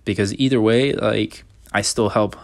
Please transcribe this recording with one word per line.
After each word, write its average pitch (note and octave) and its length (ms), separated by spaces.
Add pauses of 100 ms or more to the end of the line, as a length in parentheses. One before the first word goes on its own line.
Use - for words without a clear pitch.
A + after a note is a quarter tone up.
because G2+ 300
either C3 260
way, A#2+ 320
like, G#2+ 500 (300)
I G#2 80
still G#2+ 260
help G#2 360